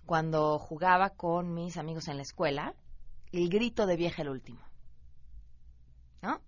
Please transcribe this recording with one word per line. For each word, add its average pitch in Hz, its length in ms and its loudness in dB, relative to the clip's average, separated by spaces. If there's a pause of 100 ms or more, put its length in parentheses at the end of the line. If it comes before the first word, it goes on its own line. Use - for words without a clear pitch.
cuando 156 540 4
jugaba 180 500 4
con 175 460 0
mis 170 220 -4
amigos 160 320 -6
en 143 80 -4
la 139 40 -6
escuela, 156 540 0 (560)
el 175 180 2
grito 220 380 4
de 175 100 4
"vieja 170 240 0
el 143 80 -2
último". 123 300 -8 (1600)
¿No? - 260 -2